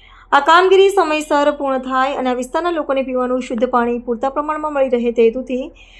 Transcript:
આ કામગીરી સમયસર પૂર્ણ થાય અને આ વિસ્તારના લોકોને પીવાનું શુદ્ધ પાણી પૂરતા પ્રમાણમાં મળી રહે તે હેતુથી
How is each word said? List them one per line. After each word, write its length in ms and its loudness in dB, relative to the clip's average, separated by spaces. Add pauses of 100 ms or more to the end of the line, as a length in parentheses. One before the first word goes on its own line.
(320)
આ 80 6
કામગીરી 480 6
સમયસર 640 0
પૂર્ણ 260 -4
થાય 360 -2
અને 160 -4
આ 40 -2
વિસ્તારના 360 -4
લોકોને 320 -2
પીવાનું 400 -2
શુદ્ધ 240 -2
પાણી 320 0
પૂરતા 320 -4
પ્રમાણમાં 420 -4
મળી 160 0
રહે 240 0
તે 100 2
હેતુથી 500 -2 (260)